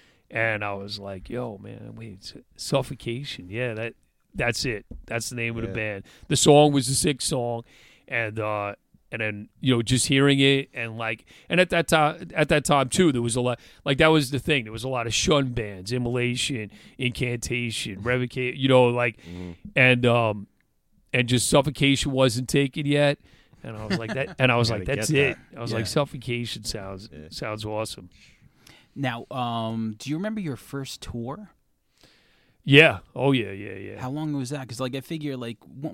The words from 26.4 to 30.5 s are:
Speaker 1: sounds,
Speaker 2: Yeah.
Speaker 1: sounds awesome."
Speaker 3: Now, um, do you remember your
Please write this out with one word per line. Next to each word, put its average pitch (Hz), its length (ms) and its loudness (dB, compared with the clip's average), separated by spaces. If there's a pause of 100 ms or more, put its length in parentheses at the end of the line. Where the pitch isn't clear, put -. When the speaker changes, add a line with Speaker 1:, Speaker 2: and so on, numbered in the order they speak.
Speaker 1:
sounds, 98 500 -10
Speaker 2:
Yeah. 76 160 -16
Speaker 1:
sounds 107 340 -8
awesome." 107 460 -6 (840)
Speaker 3:
Now, 123 360 -4
um, 113 680 -4
do 131 100 -10
you 151 80 -2
remember 214 240 -6
your 147 160 -6